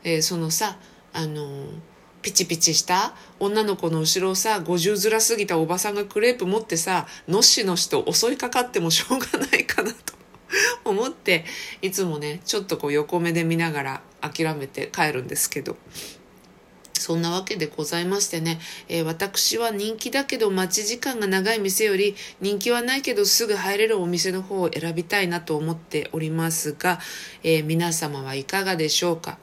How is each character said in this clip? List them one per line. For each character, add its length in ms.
え 140
ー、 40
そ 140
の 140
さ、 280
あ 140
の 200
ー、 200
ピ 100
チ 140
ピ 120
チ 160
し 80
た 320
女 240
の 120
子 140
の 100
後 240
ろ 80
を 20
さ、 260
五 180
十 180
面 240
過 160
ぎ 100
た 120
お 80
ば 120
さ 140
ん 20
が 100
ク 160
レ 120
ー 60
プ 80
持 120
っ 60
て 120
さ、 300
の 160
し 220
の 120
し 120
と 240
襲 220
い 20
か 140
か 100
っ 100
て 100
も 100
し 200
ょ 60
う 20
が 200
な 180
い 100
か 160
な 100
と 220
<laughs> 360
思 240
っ 20
て、 340
い 100
つ 140
も 140
ね、 260
ち 120
ょ 60
っ 20
と 120
こ 120
う 40
横 280
目 120
で 120
見 120
な 160
が 100
ら 200
諦 340
め 120
て 280
帰 140
る 140
ん 40
で 100
す 140
け 120
ど。 140
そ 220
ん 60
な 100
わ 100
け 140
で 100
ご 160
ざ 160
い 60
ま 160
し 80
て 120
ね、 200
え 140
ー、 20
私 540
は 140
人 240
気 160
だ 120
け 140
ど 140
待 200
ち 140
時 120
間 200
が 80
長 260
い 60
店 260
よ 120
り、 180
人 200
気 100
は 100
な 140
い 80
け 100
ど 140
す 180
ぐ 120
入 200
れ 120
る 120
お 60
店 240
の 100
方 220
を 100
選 220
び 80
た 180
い 60
な 140
と 160
思 160
っ 40
て 360
お 80
り 100
ま 220
す 260
が、 220
え 160
ー、 60
皆 280
様 300
は 140
い 80
か 180
が 140
で 120
し 140
ょ 100
う 40
か？ 260